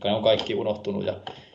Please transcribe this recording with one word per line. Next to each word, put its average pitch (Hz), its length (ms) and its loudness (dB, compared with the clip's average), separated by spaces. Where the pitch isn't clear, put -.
ne 101 100 2
on 110 100 0
kaikki 107 320 4
unohtunut 101 500 -2
ja - 80 0